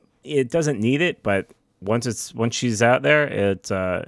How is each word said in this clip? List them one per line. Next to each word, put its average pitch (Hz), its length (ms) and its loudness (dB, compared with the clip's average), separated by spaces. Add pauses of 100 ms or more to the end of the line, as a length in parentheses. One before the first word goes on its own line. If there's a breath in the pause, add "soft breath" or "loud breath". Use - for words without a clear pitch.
(240)
it 135 260 0
doesn't 147 320 0
need 131 200 2
it, 175 220 -2
but 98 280 0 (300)
once 113 240 0
it's, - 280 -6
once 117 220 -2
she's 113 260 -2
out 123 220 4
there, 147 240 4
it's, 101 440 -2
uh, 92 360 -2